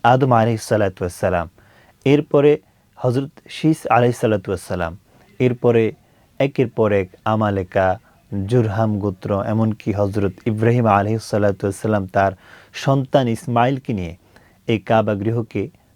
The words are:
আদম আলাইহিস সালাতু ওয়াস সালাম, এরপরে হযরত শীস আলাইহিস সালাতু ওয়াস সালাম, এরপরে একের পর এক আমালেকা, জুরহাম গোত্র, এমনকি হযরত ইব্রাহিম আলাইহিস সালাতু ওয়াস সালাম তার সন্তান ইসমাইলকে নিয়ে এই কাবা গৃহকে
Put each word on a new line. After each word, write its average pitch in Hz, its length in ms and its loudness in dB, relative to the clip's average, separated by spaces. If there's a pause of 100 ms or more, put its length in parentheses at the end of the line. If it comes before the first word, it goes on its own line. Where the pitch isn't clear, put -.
আদম 131 280 4
আলাইহিস 113 300 2
সালাতু 104 380 0
ওয়াস 92 160 -4
সালাম, 87 340 -2 (560)
এরপরে 147 520 4 (380)
হযরত 127 340 -2 (200)
শীস - 380 -2
আলাইহিস 120 300 4
সালাতু 104 340 -2
ওয়াস 90 100 -4
সালাম, 90 360 -6 (420)
এরপরে 120 520 2 (480)
একের 135 300 0
পর 110 220 0
এক 98 180 0 (160)
আমালেকা, 98 720 0 (480)
জুরহাম 107 520 0
গোত্র, 101 440 -4
এমনকি 110 480 -2
হযরত 98 400 -2 (140)
ইব্রাহিম 113 400 0
আলাইহিস 107 380 0
সালাতু 101 440 -2
ওয়াস 98 80 -4
সালাম 104 320 -2
তার 98 240 0 (420)
সন্তান 135 540 0
ইসমাইলকে 120 640 -2
নিয়ে 87 220 -6 (520)
এই 110 120 0
কাবা 107 360 0
গৃহকে 110 540 -4 (260)